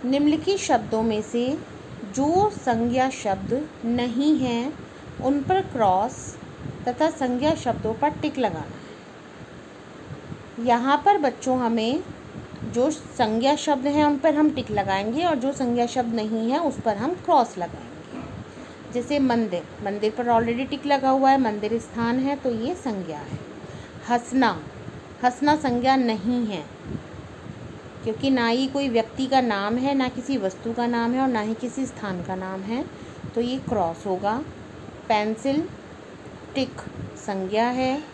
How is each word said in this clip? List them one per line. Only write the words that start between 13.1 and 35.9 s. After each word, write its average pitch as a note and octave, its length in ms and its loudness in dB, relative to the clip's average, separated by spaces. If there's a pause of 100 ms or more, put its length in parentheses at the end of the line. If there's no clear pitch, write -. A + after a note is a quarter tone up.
शब्द C#4+ 320 0
हैं D4 180 4
उन D4 120 4
पर D4+ 180 4
हम D4+ 140 6
tick A#3 220 -4
लगाएंगे G3+ 540 0
और E4 100 4
जो C4 180 0
संज्ञा A#3+ 320 2
शब्द A#3+ 300 0
नहीं A3 360 0
है D4 80 2
उस D#4+ 220 0
पर G#3+ 160 2
हम C4+ 160 0
cross D#4+ 440 2
लगाएंगे। - 640 -10 (720)
जैसे B3 260 2
मंदिर, A3+ 440 2 (200)
मंदिर G#3 280 0
पर A#3+ 140 -2
already A#3 440 2
tick C#4+ 160 -6
लगा C4+ 240 2
हुआ C4+ 200 6
है, C4+ 120 6
मंदिर G#3+ 380 0
स्थान A#3 400 -2
है C#4 160 0
तो C4+ 160 -2
ये A#3+ 240 -2
संज्ञा F#3 440 -6
है। C#3+ 200 -8 (680)
हंसना, A#3+ 540 2 (600)
हंसना C#4+ 320 4
संज्ञा C4 400 4
नहीं A#3 500 2
है। F3+ 200 -4 (1400)
क्योंकि A3 260 0
ना A#3+ 180 4
ही B3+ 200 2
कोई C#4 220 0
व्यक्ति A3+ 380 0
का C4 140 6
नाम G#3+ 360 0
है, C4+ 180 2
ना B3+ 140 4
किसी B3+ 280 -2
वस्तु G3+ 360 -2
का A#3+ 140 0
नाम A#3 260 2
है C4 80 2
और C4+ 60 4
ना A#3 140 2
ही A3 140 -2
किसी B3+ 300 -4
स्थान F#3+ 380 -6
का F#3+ 140 -4
नाम F#3+ 240 -6
है, A3+ 220 -2 (520)
तो A#3 60 2
ये B3 180 0
cross F#3+ 460 -2
होगा। G3+ 320 0 (720)
Pencil, A3+ 600 0 (880)